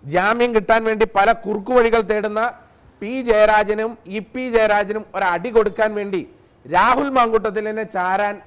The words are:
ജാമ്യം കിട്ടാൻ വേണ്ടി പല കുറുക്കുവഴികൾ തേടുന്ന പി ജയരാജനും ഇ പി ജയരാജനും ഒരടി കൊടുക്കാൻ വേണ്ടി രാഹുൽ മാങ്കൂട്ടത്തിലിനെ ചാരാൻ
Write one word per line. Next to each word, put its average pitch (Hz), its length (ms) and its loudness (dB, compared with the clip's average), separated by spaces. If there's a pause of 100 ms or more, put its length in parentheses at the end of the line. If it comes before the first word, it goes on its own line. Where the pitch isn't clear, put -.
(140)
ജാമ്യം 233 420 2
കിട്ടാൻ 220 340 2
വേണ്ടി 220 160 2 (120)
പല 202 140 4 (140)
കുറുക്കുവഴികൾ 226 640 2
തേടുന്ന 208 320 -2 (600)
പി 208 100 -8 (160)
ജയരാജനും 214 640 2 (240)
ഇ 214 40 -4 (140)
പി 254 100 -8 (120)
ജയരാജനും 208 500 0 (100)
ഒരടി 185 400 -2
കൊടുക്കാൻ 214 340 2 (100)
വേണ്ടി 202 220 -6 (440)
രാഹുൽ 240 520 2
മാങ്കൂട്ടത്തിലിനെ 214 680 -2 (100)
ചാരാൻ 196 400 -2 (120)